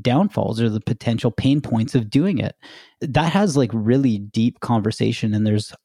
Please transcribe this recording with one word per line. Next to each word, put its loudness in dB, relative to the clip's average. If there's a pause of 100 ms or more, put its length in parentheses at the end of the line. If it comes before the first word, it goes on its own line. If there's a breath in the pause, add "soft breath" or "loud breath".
downfalls 0
or 2
the -2
potential -2
pain 0
points -2
of 0
doing 0
it. -4 (460 loud breath)
That 0
has, 2
like, 2
really 2
deep -2
conversation -2
and 0
there's -2 (120)